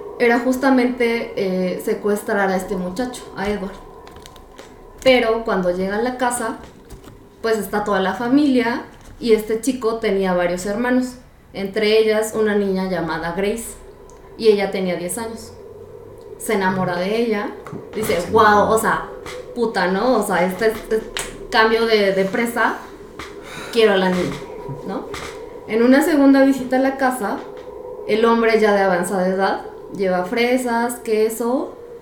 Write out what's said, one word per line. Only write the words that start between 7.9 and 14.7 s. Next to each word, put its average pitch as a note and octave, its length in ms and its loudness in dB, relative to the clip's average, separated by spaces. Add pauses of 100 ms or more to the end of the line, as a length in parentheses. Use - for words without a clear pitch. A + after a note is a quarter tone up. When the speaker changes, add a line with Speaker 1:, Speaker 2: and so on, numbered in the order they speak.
Speaker 1:
la F#3+ 140 0
familia B3+ 680 2 (360)
y A#3 120 2
este A3 280 2
chico A3+ 360 -2
tenía G3 380 0
varios F3+ 320 0
hermanos, B3 480 0 (380)
entre G#3+ 460 2
ellas A3 400 2
una G#3+ 160 2
niña F#3+ 340 0
llamada E3 480 -4
Grace, G#3 300 -2 (720)
y A3+ 100 2
ella G3+ 220 4